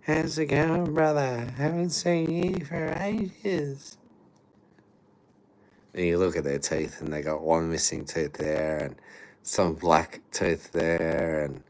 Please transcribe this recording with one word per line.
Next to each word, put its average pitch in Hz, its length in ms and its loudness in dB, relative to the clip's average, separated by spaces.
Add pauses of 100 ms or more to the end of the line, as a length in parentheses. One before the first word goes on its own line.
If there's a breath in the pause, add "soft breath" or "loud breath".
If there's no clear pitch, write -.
How's 156 360 0
it 156 80 0
going, 160 480 2
brother? 135 640 2
Haven't 170 340 0
seen 165 400 0
you 170 340 0
for - 340 -4
ages. 185 1000 -4 (1900 soft breath)
And 90 120 -2
you 85 120 4
look 87 200 4
at 78 80 0
their 69 140 0
teeth 76 420 -4
and 78 120 -6
they 76 80 -4
got 76 220 -2
one 82 280 2
missing 78 340 -2
tooth 73 280 -4
there 78 440 -2
and 69 180 -6 (480 loud breath)
some 87 320 0
black 80 460 2 (100)
tooth 87 420 -2
there 82 720 0
and 69 240 -8